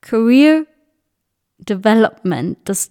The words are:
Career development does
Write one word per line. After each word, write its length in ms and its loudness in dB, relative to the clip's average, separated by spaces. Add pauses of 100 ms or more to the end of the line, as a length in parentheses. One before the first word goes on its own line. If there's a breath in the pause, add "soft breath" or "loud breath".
Career 640 2 (1000)
development 1000 -2
does 260 -8